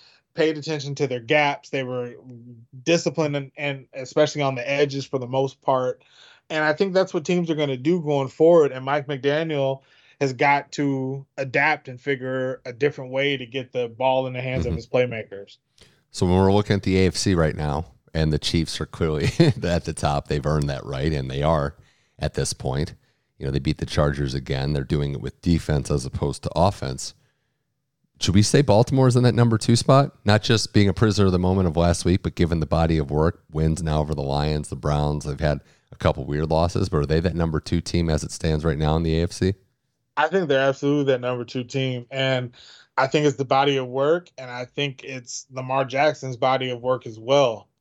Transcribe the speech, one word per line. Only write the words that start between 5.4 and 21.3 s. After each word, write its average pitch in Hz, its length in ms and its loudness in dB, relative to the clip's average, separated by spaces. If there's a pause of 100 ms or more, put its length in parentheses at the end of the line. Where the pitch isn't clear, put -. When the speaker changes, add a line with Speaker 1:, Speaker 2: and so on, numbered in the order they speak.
Speaker 1:
part. 127 420 0 (460)
And 156 140 0
I 151 100 2
think 185 220 0
that's 190 180 2
what 165 120 -2
teams 175 260 0
are 156 40 0
gonna 139 220 -2
do 165 240 0
going 139 280 -2
forward. 160 420 6
And 131 120 -10
Mike 135 220 -2
McDaniel 143 760 -2 (400)
has 139 100 0
got 143 400 2
to 135 540 -4 (120)
adapt 139 520 -2
and 123 100 -16
figure 131 680 -4
a 127 60 -10
different 131 400 -4
way 139 240 -2
to 127 100 -8
get 123 280 -10
the 123 160 -4
ball 131 380 0
in 127 60 -8
the 127 60 -8
hands 127 260 -4
of 120 40 -2
Speaker 2:
Mm-hmm. 127 80 -2
Speaker 1:
his 117 100 -12
playmakers. 110 720 -4 (540)
Speaker 2:
So - 140 -2
when 90 100 4
we're 95 180 6
looking 104 240 2
at 92 60 -4
the 95 160 2
A 95 80 4
F 85 100 -2
C 98 180 2
right 82 200 2
now, 76 320 -4 (260)
and 78 180 0
the 76 80 0
Chiefs - 400 -2
are 80 60 -6
clearly 78 400 -4
<laughs> - 140 -4
at 90 440 2
the 82 100 -6
top, 73 360 -2
they've 76 160 -2
earned 76 240 0
that 69 160 -8
right, 69 260 -2
and 67 180 -4
they 67 140 -4